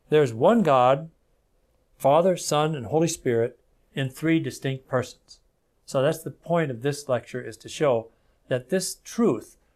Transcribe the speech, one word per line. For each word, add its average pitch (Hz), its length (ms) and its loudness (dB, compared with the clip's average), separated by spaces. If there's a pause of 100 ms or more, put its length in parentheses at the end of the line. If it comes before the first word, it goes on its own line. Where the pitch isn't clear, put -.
there's 147 240 4
one 190 300 4
God, 139 460 4 (880)
Father, 165 400 4
Son, 151 380 -2
and 123 100 -8
Holy 156 220 0
Spirit 120 520 -2 (340)
in 135 160 -4
three 160 300 -2
distinct 135 480 -8
persons. - 520 -6 (460)
So 135 160 -2
that's 160 220 -2
the - 80 -10
point 165 400 -2
of 117 120 -10
this 143 260 -4
lecture, 123 320 -4
is 117 160 -14
to - 120 -18
show 120 380 0 (400)
that 127 220 -4
this 185 340 -4
truth 160 540 -2 (180)